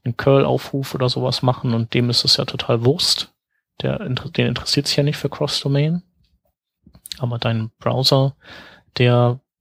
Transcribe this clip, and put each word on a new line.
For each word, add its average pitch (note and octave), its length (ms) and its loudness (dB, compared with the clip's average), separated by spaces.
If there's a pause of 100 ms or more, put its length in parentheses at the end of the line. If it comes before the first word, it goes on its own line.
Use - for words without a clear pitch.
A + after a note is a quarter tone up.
einen A#2+ 140 -4
Curl-Aufruf C3+ 800 2
oder B2+ 140 0
sowas B2+ 340 -4
machen B2 320 0
und A#2 180 -4
dem A#2+ 160 2
ist - 160 0
es - 120 2
ja C#3 80 -2
total A#2+ 380 -2
Wurst. - 480 0 (500)
Der C3+ 200 -2
inter-, C3+ 280 -6
den A#2+ 180 0
interessiert C3 400 -2
sich - 100 -2
ja C#3+ 60 2
nicht D3 140 0
für C#3 120 -4
Cross-Domain. D3 720 -2 (1160)
Aber A#2+ 180 -4
dein A2+ 400 -2
Browser, C3+ 580 2 (600)
der A#2+ 420 4 (220)